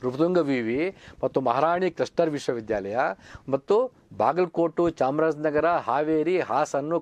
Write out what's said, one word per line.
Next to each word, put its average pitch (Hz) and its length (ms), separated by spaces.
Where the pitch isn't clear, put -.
ಋತುಂಗ 156 340
ವಿವಿ 139 580
ಮತ್ತು 135 180
ಮಹಾರಾಣಿ 160 500
ಕ್ಲಸ್ಟರ್ 160 380
ವಿಶ್ವವಿದ್ಯಾಲಯ 110 680
ಮತ್ತು 208 460
ಬಾಗಲಕೋಟು, 165 720
ಚಾಮರಾಜನಗರ, 151 760
ಹಾವೇರಿ, 156 760
ಹಾಸನ್ನು, 147 600